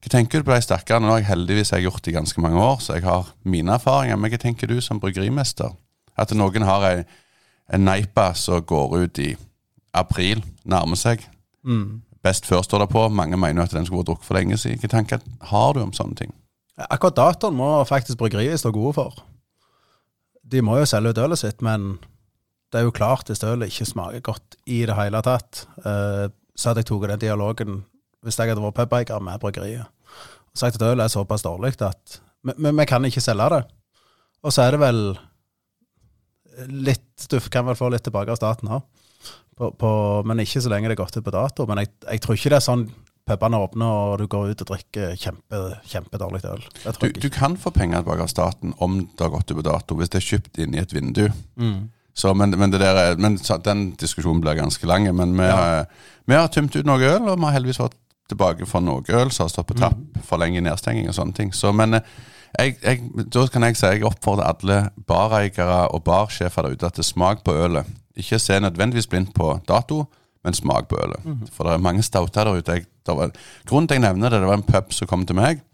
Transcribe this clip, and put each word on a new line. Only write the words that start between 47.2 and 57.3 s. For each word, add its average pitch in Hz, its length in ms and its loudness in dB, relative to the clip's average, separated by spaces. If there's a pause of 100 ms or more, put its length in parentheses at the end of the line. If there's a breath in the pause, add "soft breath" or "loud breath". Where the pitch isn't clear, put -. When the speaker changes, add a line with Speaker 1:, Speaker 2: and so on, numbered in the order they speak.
Speaker 1:
du 139 100 0
kan 139 240 0
få 175 160 -6
penger 85 300 2
tilbake 85 220 -2
av 87 60 -6
staten 87 420 -2 (100)
om 92 180 0
det - 220 -6
har 80 100 0
gått - 160 -2
ut 80 80 -4
på 78 80 -4
dato, 78 320 -4
hvis 87 140 -2
det 92 80 0
er - 80 -6
kjøpt - 340 -4
inn 73 140 -4
i 80 60 -2
et 92 120 -8
vindu. 73 300 0 (320)
Speaker 2:
Mm. 113 220 -2 (380)
Speaker 1:
Så, 95 160 2
men, 98 240 4
men 98 160 4
det 95 80 4
der 95 160 6
er, 87 240 4
men 104 160 4
så, 87 240 -2
den 101 300 0 (100)
diskusjonen 82 440 0
blir 78 120 0
ganske 76 320 -4
lang, 95 280 4
men 90 200 2
vi 92 120 4
Speaker 2:
Ja. 92 80 6
Speaker 1:
har, 85 320 2 (360 loud breath)
vi 131 140 4
har 165 100 4
tømt 147 280 0
ut 147 120 0
noe 135 140 4
øl, 180 260 4
og 190 80 0